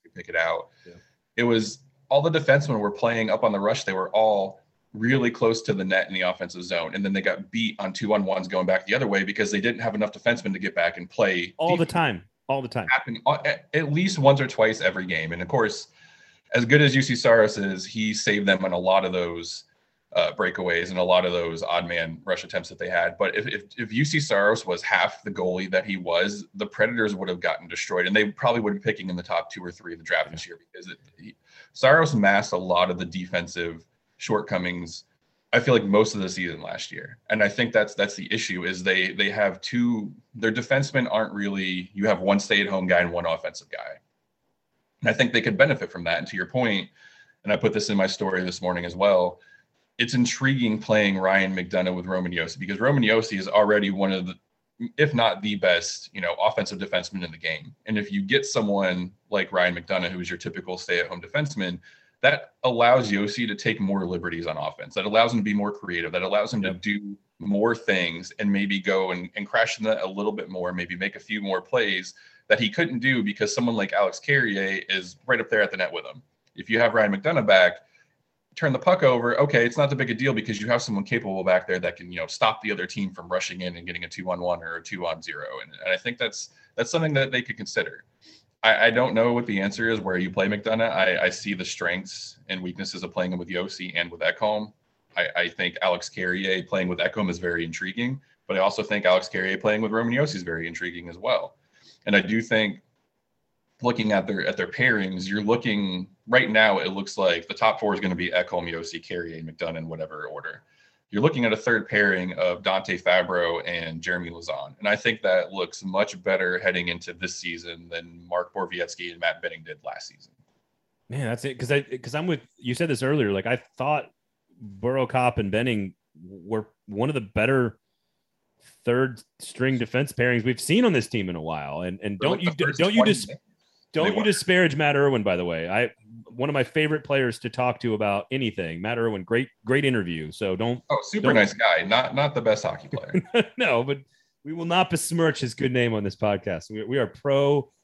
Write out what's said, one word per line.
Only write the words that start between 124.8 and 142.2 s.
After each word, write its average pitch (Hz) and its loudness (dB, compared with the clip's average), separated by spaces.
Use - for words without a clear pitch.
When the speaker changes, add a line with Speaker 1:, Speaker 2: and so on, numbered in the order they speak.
Speaker 2:
Kopp, 123 0
and 101 -2
Benning 107 0
were 98 -8
one 104 -2
of 151 -4
the 127 -4
better 113 2
third 123 2
string 131 -2
defense 123 -2
pairings 123 4
we've 123 0
seen 220 4
on 208 4
this 120 2
team 98 -2
in 87 -4
a 80 -6
while. 78 -6
And, 90 -6
and 101 -6
Speaker 1:
For, 90 -4
Speaker 2:
don't 170 2
Speaker 1:
like, 196 -8
Speaker 2:
you 175 0
Speaker 1:
the 156 -4
Speaker 2:
di-, 160 -2
Speaker 1:
first 143 -2
Speaker 2:
don't 190 2
you 226 4
Speaker 1:
twenty 208 6
Speaker 2:
dis-, - -2
Speaker 1:
minutes. - -16
Speaker 2:
don't 160 0
Speaker 1:
They 202 2
Speaker 2:
you 190 -2
Speaker 1:
were. 214 2
Speaker 2:
disparage 180 4
Matt 147 2
Irwin, 139 4
by 98 2
the 87 0
way. 85 -2
I, 113 0
one 123 -4
of 147 -2
my 139 2
favorite 151 0
players 131 0
to 120 -6
talk 123 0
to 117 0
about 104 0
anything. 98 -4
Matt 113 -4
Irwin, 110 -2
great, 120 0
great 131 2
interview. 87 -2
So 92 -2
don't, 120 -2
Speaker 1:
Oh, 139 2
super 202 -2
Speaker 2:
don't 127 6
Speaker 1:
nice 101 4
guy. 87 2
Not, 123 0
not 143 0